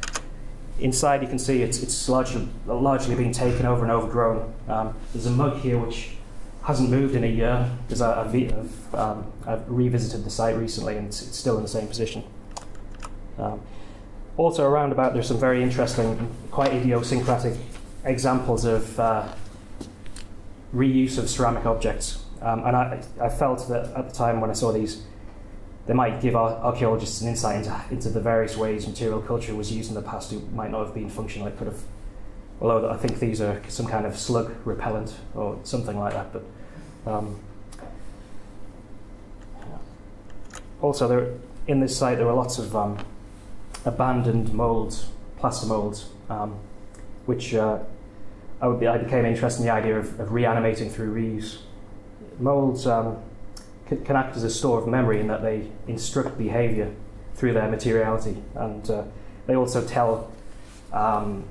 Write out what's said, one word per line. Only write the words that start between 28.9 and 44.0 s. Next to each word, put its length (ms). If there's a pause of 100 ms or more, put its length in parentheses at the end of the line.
culture 340
was 160
used 180
in 60
the 60
past. 320
It 200
might 180
not 140
have 80
been 160
functional. 380
It 100
could 100
have, 140 (800)
although 300
I 80
think 220
these 200
are 280
some 200
kind 180
of 120
slug 380 (100)
repellent 500 (200)
or 280
something 340
like 160
that. 200
But, 100 (600)
um, 340 (3500)
also, 260
there, 260 (340)
in 120
this 160
site, 220
there 80
were 80
lots 260
of, 160
um, 220 (880)
abandoned 680